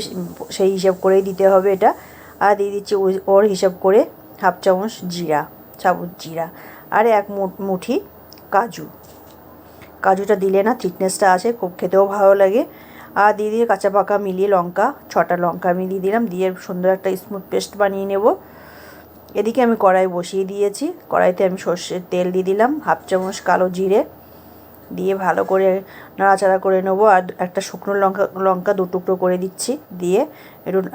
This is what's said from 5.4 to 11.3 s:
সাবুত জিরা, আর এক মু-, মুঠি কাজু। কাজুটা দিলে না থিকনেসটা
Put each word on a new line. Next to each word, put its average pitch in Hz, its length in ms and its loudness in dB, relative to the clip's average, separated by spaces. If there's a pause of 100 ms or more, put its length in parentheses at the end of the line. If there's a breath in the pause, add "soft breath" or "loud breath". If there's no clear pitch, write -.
সাবুত 175 300 -2 (100)
জিরা, 165 260 -8 (440 loud breath)
আর 208 120 2 (160)
এক 202 60 -4 (100)
মু-, 190 320 -6
মুঠি 190 280 -4 (560)
কাজু। 190 340 -2 (1160 loud breath)
কাজুটা 196 420 2
দিলে 190 240 2
না 226 40 2 (100)
থিকনেসটা 190 440 -2 (100)